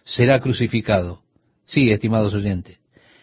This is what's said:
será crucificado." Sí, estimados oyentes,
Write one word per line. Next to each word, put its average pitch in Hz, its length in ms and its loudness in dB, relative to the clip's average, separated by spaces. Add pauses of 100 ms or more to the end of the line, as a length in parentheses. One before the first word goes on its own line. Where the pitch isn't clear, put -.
será 127 360 2
crucificado." 110 840 -2 (420)
Sí, 135 260 2
estimados 107 440 0
oyentes, 101 440 -6 (440)